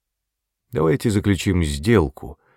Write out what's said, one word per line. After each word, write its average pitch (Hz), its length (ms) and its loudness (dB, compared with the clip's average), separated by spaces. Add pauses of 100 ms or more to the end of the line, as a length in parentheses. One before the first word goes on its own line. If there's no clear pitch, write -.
(720)
«Давайте 147 380 0
заключим 98 540 0
сделку», 76 760 0 (180)